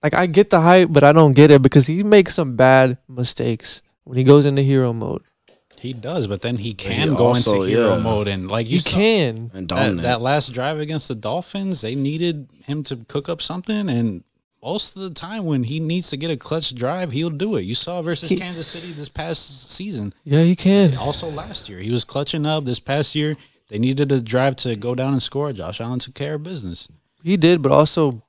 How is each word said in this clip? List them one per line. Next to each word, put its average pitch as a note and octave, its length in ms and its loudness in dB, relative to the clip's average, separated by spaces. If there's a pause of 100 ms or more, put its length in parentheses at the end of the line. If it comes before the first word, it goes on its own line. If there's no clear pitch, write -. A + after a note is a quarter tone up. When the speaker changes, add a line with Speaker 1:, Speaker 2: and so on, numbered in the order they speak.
Speaker 1:
Like, D3+ 140 0
I F3+ 120 2
get F3+ 220 2
the F3 120 6
hype, F3+ 300 6
but D3 120 6
I C#3+ 80 10
don't D3+ 220 8
get D3 180 10
it C#3 100 10
because C3 260 6
he E3+ 160 -2
makes G#3 320 6
some C3+ 200 -4
bad C3 420 4 (120)
mistakes A#2+ 720 -6 (240)
when B2+ 120 -6
he C3 60 0
goes C#3+ 220 8
into C#3 160 0
hero C3 320 2
mode. - 300 -8 (560)
Speaker 2:
He B2+ 140 -10
does, A#2+ 340 -6
but G2 140 -6
then A#2+ 160 -4
he G#2+ 160 -6
Speaker 3:
But - 140 -12
he G2+ 80 -4
Speaker 2:
can D3 200 0
go A#2 120 2
Speaker 3:
also, A2+ 340 2
Speaker 2:
into F#2+ 80 -2
hero A2 280 2
Speaker 3:
yeah. - 60 -2
Speaker 2:
mode, G#2 240 0
and, F#2+ 240 -6
like, A2+ 160 -4
you C#3+ 100 -2
Speaker 1:
He - 20 2
Speaker 2:
saw - 180 -2
Speaker 1:
can. C#3+ 560 0
Speaker 3:
And F#2 160 -10
Speaker 2:
that, - 60 -4
Speaker 3:
dominate. G#2 280 0
Speaker 2:
that A#2+ 180 -2
last C#3 320 -2
drive C#3 260 -4
against D3+ 280 -8
the B2+ 80 -6
Dolphins, F3 680 -6
they A2+ 140 -6
needed D3 540 -4 (160)
him D3 180 -8
to C3 140 -10 (100)
cook - 220 -8
up - 120 -6
something, G3 480 -6
and A2+ 340 -2 (380)
most F#3+ 360 -8
of F#3+ 60 -12
the F#3 80 -10
time F#3 340 -10
when C#3 180 -2
he C#3+ 160 -6
needs E3+ 300 -4
to C#3+ 80 -6
get E3 140 -6
a D3+ 60 -2
clutch D#3 380 -6
drive, C#3+ 380 -4
he'll D#3+ 160 -4
do F3 260 -4
it. A2 60 -2
You G2 140 -6
saw F3 260 -6
versus D#3+ 280 -6
Speaker 1:
He F#3+ 60 2
Speaker 2:
Kansas F3 320 -8
City E3+ 240 -12
this D3 160 -14
past D3+ 640 -8
season. C3+ 420 -8 (120)
Speaker 1:
Yeah, D3 180 2
he F3 120 4
can. F#3 420 2
Speaker 2:
Also D3 320 -6
last - 400 -12
year, F#2 100 -16
he G#2 120 -6
was A#2+ 120 -2
clutching D3 420 -4
up. D#3 200 -2
This B2 140 -4
past C#3+ 360 -4
year, D3+ 220 -2 (320)
they G#2 100 -8
needed C3+ 320 0
a C3+ 80 2
drive B2+ 380 -2
to A#2+ 180 -4
go A#2+ 200 -6
down C3 180 -2
and B2+ 100 0
score. C#3+ 300 -6
Josh - 260 -10
Allen B2 200 -6
took C3 140 -10
care D3 220 -8
of D3 80 -10
business. A#2+ 460 -12 (340)
Speaker 1:
He F3+ 140 0
did, E3 240 4
but C#3 100 2
also C#3+ 580 2